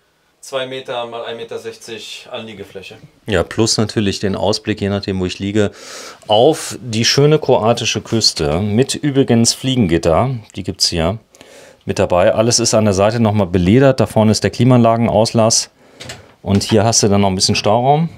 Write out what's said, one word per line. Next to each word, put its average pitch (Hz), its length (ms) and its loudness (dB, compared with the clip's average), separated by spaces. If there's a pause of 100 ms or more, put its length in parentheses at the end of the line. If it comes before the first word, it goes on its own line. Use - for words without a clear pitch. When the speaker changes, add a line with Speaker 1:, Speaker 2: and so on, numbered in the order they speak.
(420)
Speaker 1:
zwei 131 240 -8
Meter 131 400 -10
mal 117 200 -12
ein 117 120 -10
Meter 113 220 -12
sechzig - 720 -16
Anliegefläche. 101 640 -16 (320)
Speaker 2:
Ja, 92 160 2
plus - 340 -2
natürlich 101 420 -2
den 98 160 -4
Ausblick, 101 460 -4
je 98 80 -2
nachdem, 98 300 -4
wo 92 60 -2
ich - 140 -6
liege, 101 320 -2 (560)
auf 123 540 0
die 113 240 -4
schöne 151 340 4
kroatische 113 600 0
Küste. 82 580 -2
Mit 107 360 0
übrigens 127 580 2
Fliegengitter, 101 800 0 (240)
die 98 80 -10
gibt's - 240 -4
hier 87 320 -2 (640)
mit 101 140 -4
dabei. 92 340 4
Alles 117 260 0
ist 117 140 0
an 110 120 4
der 101 80 2
Seite 107 260 2
nochmal 104 280 2
beledert. 104 520 4
Da 107 80 2
vorne 107 240 2
ist - 120 0
der 101 80 0
Klimaanlagenauslass. 117 1200 2 (720)
Und 98 200 0
hier 104 220 2
hast 117 180 2
du 107 60 4
dann 101 120 4
noch 101 80 2
ein 92 60 -2
bisschen 98 200 0
Stauraum. 139 640 2